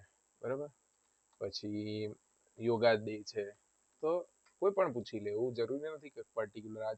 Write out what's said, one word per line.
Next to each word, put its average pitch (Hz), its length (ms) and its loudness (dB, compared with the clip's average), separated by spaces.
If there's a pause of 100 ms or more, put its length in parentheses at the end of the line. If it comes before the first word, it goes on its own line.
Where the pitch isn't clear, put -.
(420)
બરોબર? 139 300 -4 (680)
પછી 107 760 -4 (440)
યોગા 117 340 6
ડે 107 300 0
છે. 101 280 -4 (500)
તો 170 260 0 (320)
કોઈ 196 120 4
પણ 190 220 4
પૂછી 113 260 -4
લે, 104 120 -2
એવું 120 220 2
જરૂરી 131 400 -2
નથી 147 160 -14
કે 117 120 -12
પર્ટિક્યુલર 110 600 -6
આ 110 100 -2
જ 110 40 -6